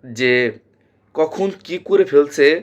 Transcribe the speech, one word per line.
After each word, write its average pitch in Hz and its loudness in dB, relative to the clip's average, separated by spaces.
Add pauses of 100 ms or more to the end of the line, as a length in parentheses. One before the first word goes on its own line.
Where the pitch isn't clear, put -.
যে 123 -2 (800)
কখন 160 -4 (160)
কি 170 -10
করে 190 0
ফেলছে 143 2 (160)